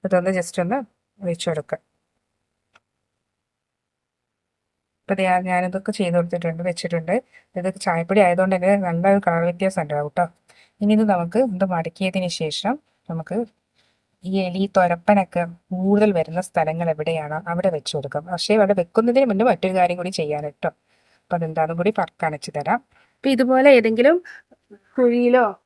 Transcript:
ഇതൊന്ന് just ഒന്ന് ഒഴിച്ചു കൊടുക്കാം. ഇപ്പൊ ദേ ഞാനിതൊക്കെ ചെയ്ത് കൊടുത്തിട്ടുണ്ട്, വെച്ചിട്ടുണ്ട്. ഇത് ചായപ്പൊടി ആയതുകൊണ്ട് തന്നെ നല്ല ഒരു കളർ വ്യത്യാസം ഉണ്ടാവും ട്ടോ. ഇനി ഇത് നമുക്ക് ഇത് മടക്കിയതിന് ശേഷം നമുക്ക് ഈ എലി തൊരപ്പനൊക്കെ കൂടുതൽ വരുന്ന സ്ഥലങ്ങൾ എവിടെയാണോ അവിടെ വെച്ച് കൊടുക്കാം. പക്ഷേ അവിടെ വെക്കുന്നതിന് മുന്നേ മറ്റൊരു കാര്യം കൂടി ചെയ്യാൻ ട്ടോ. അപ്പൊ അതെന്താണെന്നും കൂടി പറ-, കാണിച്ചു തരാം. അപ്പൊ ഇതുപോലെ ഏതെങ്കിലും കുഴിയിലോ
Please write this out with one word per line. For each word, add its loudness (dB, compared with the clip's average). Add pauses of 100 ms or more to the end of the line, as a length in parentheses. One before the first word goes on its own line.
ഇതൊന്ന് 2
just -6
ഒന്ന് -2 (460)
ഒഴിച്ചു -6
കൊടുക്കാം. -6 (3250)
ഇപ്പൊ -4
ദേ 0 (260)
ഞാനിതൊക്കെ -2
ചെയ്ത് 0
കൊടുത്തിട്ടുണ്ട്, -4
വെച്ചിട്ടുണ്ട്. -4 (440)
ഇത് -4 (180)
ചായപ്പൊടി 0
ആയതുകൊണ്ട് 2
തന്നെ 2 (140)
നല്ല -2 (100)
ഒരു 2
കളർ 0
വ്യത്യാസം -2
ഉണ്ടാവും -4
ട്ടോ. 2 (580)
ഇനി 2
ഇത് 4 (100)
നമുക്ക് -2 (160)
ഇത് 0
മടക്കിയതിന് -4 (100)
ശേഷം -4 (360)
നമുക്ക് -6 (920)
ഈ -6 (140)
എലി -2 (120)
തൊരപ്പനൊക്കെ 2 (300)
കൂടുതൽ 2
വരുന്ന -2
സ്ഥലങ്ങൾ -2
എവിടെയാണോ -6 (120)
അവിടെ 0
വെച്ച് -8
കൊടുക്കാം. -8
പക്ഷേ -2
അവിടെ 2
വെക്കുന്നതിന് 2
മുന്നേ 2
മറ്റൊരു -2
കാര്യം 2
കൂടി -6
ചെയ്യാൻ -4 (160)
ട്ടോ. -4 (520)
അപ്പൊ -4
അതെന്താണെന്നും -4
കൂടി 2
പറ-, -6
കാണിച്ചു -6
തരാം. -2 (380)
അപ്പൊ -4
ഇതുപോലെ 4 (100)
ഏതെങ്കിലും 4 (800)
കുഴിയിലോ 4 (240)